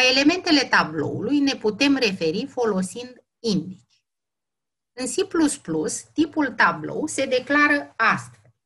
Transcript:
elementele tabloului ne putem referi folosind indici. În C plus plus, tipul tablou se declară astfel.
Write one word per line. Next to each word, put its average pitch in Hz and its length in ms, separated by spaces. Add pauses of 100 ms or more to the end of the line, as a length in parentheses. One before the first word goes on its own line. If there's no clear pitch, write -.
(120)
elementele 294 520
tabloului 160 760
ne 277 160
putem 269 400
referi 196 520
folosind 233 760 (160)
indici. 185 640 (880)
În 247 120
C 381 220
plus 320 300
plus, 160 440
tipul 302 520
tablou 160 540
se 269 180
declară 285 680
astfel. - 580 (120)